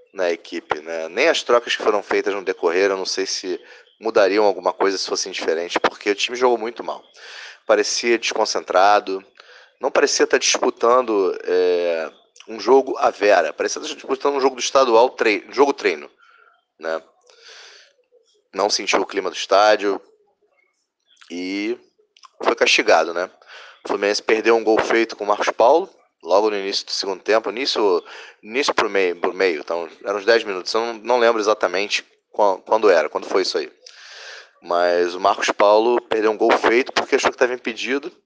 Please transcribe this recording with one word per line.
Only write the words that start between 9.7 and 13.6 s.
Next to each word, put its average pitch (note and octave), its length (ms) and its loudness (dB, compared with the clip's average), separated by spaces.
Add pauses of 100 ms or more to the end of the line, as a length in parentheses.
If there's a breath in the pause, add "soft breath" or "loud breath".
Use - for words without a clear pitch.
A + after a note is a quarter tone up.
não B2+ 100 -4
parecia D3 340 2
estar C#3+ 140 2
disputando, A#2 920 0 (120)
é, F2 640 0 (380)
um A2 100 -12
jogo C3 400 2
à B2 120 2
vera, F2+ 420 2
parecia G#2+ 280 -6